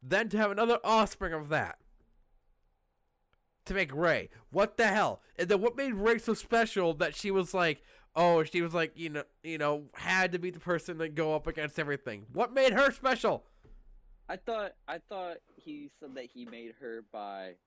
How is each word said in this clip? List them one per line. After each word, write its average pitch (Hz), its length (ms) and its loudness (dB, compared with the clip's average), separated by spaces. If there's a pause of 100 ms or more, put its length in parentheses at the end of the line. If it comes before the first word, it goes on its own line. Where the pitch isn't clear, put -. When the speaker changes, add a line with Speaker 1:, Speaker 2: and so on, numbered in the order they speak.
Speaker 1:
then 190 280 0
to 208 80 0
have 214 120 4
another 233 320 4
offspring 196 520 2
of 151 160 -6
that. 120 280 -2 (1900)
To 185 80 -4
make 170 200 0
Rey. 147 360 2 (180)
What 202 300 0
the 226 100 4
hell? 185 320 2 (160)
And 175 140 -2
then 202 100 4
what 233 160 0
made 269 180 -2
Rey 220 240 2
so 226 140 -2
special 208 640 0
that 156 200 -2
she - 160 -4
was 190 220 0
like, 170 300 0 (340)
oh, 170 280 6
she 175 180 -2
was 170 100 -2
like, 160 240 0
you 165 140 -8
know, 147 140 -6 (200)
you 160 140 -6
know, 147 360 0
had 185 380 0
to 180 60 -2
be 180 120 -4
the 175 80 -14
person 170 400 -4
to 160 120 -2
go 156 260 0
up 151 100 -2
against 151 320 -6
everything? 135 540 -4
What 226 220 0
made 262 180 6
her 277 180 4
special? 240 560 0 (800)
Speaker 2:
I 180 80 -8
thought, 214 360 -6 (160)
I 160 100 -8
thought 180 380 -10 (180)
he 147 360 -16 (100)
said 135 140 -16
that 131 180 -10
he 123 140 -14
made 117 340 -14
her 113 320 -10
by 98 440 -10 (100)